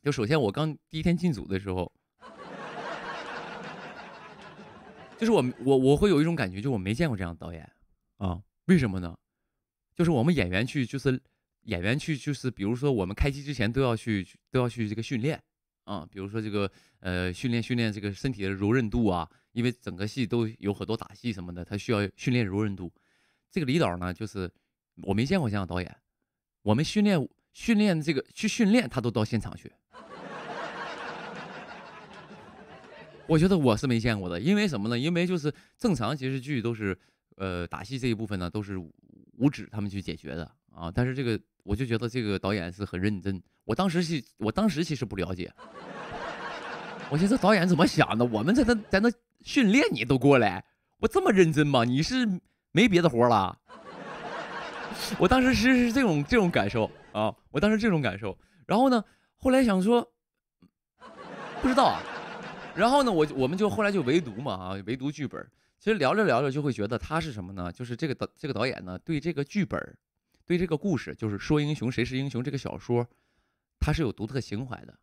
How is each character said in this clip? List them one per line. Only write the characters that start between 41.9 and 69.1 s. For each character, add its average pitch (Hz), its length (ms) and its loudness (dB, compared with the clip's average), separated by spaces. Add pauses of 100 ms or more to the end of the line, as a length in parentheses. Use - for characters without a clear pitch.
得 117 100 -4
这 120 140 -4
个 101 160 0
导 98 160 0
演 90 180 -4
是 95 100 -8
很 90 160 -6
认 98 220 0
真。 98 180 -4 (260)
我 113 100 -2
当 190 160 2
时 175 120 0
是， 156 220 -4 (140)
我 107 120 0
当 214 160 2
时 160 160 0
其 156 120 -2
实 123 100 -4
不 101 120 -6
了 90 180 -2
解， 87 180 -8 (800)
<laughs> - 800 -12
我 147 80 0
寻 190 100 4
思 214 80 4
这 - 60 0
导 196 100 6
演 185 160 4
怎 175 80 6
么 190 100 6
想 123 300 2
的？ 120 80 4
我 107 180 0
们 180 120 4
在 254 100 4
那， 240 100 4 (140)
在 190 120 2
那 233 100 4 (320)
训 233 280 4
练 285 220 6
你 113 140 -2
都 135 100 4
过 139 220 8
来， 98 260 2 (360)
我 208 60 2
这 381 140 2
么 370 120 4
认 180 200 8
真 147 140 4
吗？ 131 180 4
你 127 180 2
是 226 380 0 (320)
没 214 160 6
别 175 140 4
的 165 80 6
活 120 180 4
了？ 95 300 2 (680)
<laughs> - 920 -8
我 185 100 4
当 254 140 6
时 254 120 4
其 202 60 2
实 247 260 6
是 233 60 0
这 269 80 2
种， 156 240 2
这 247 120 0
种 185 140 4
感 104 200 2
受 107 200 0 (220)
啊， 107 220 0 (160)
我 147 100 0
当 208 100 4
时 220 60 2
这 214 140 2
种 160 100 2
感 101 180 -2
受。 104 200 -8 (280)
然 202 120 2
后 269 100 4
呢， 240 160 2 (320)
后 262 140 -2
来 262 140 6
想 190 180 2
说， 233 320 2 (1500)
不 - 80 2
知 254 60 2
道 254 100 6
啊。 92 160 2 (760)
然 220 160 2
后 285 120 6
呢， 233 100 2
我， 151 220 4
我 131 120 2
们 180 120 -2
就 208 100 2
后 202 140 0
来 208 100 2
就 196 100 2
围 135 180 4
读 123 160 -10
嘛 123 160 -6
啊， 92 180 -6 (160)
围 127 100 -4
读 135 140 -4
剧 147 160 -8
本。 - 180 -10 (340)
其 214 140 0
实 208 60 2
聊 139 160 4
着 214 100 4
聊 127 160 4
着 143 100 2
就 143 120 -2
会 139 100 0
觉 104 160 -2
得 120 100 -2
他 160 220 -4
是 160 120 -8
什 101 120 -10
么 95 80 -12
呢？ 90 180 -6
就 123 140 -10
是 120 100 -8
这 156 140 -4
个 - 60 -2
导-， - 200 -6
这 - 140 -10
个 131 60 -4
导 110 120 0
演 113 180 -6
呢， 92 140 -8
对 151 220 -4